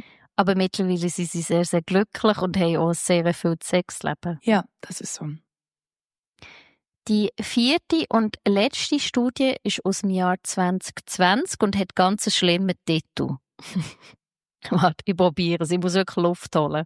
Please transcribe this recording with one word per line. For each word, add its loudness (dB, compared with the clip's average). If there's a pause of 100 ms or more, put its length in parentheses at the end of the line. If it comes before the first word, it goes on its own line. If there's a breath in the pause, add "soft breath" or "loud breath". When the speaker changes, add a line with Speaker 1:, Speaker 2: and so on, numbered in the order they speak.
(360 loud breath)
Speaker 1:
Aber 2
mittlerweile 0
sind -4
sie -4
sehr, 2
sehr 0
glücklich 0
und -2
haben 2
auch 2
ein 0
sehr 0
erfülltes -2
Sexleben. -4
Speaker 2:
Ja, 2 (180)
das -12
ist -10
so. -10 (1800 loud breath)
Speaker 1:
Die 2 (100)
vierte 0
und 0
letzte 0
Studie 0
ist -4
aus 0
dem 0
Jahr 2
zwanzig -2 (100)
zwanzig 0
und 0
hat -2
ganz 2
einen 0
schlimmen 2 (100)
Titel. -2 (220)
<laughs> -12
Warte, 2
ich -2
probiere 2
es. -4
Ich 0
muss -2
wirklich 0
Luft 0
holen. 0